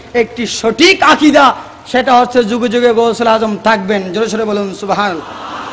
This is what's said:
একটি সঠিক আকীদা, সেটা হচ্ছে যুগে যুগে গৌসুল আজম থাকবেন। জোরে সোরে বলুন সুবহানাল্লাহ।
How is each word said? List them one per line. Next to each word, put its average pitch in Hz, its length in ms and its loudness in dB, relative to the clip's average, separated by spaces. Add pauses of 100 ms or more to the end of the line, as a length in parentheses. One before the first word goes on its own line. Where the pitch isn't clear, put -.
(140)
একটি 233 340 -2
সঠিক 285 560 0
আকীদা, 294 520 4 (360)
সেটা 254 220 0
হচ্ছে 247 300 2
যুগে 233 240 -2
যুগে 240 260 2
গৌসুল 226 340 0
আজম 220 360 0
থাকবেন। 196 500 0
জোরে 214 160 -2
সোরে 220 160 -4
বলুন 202 340 -4
সুবহানাল্লাহ। 190 480 -4 (460)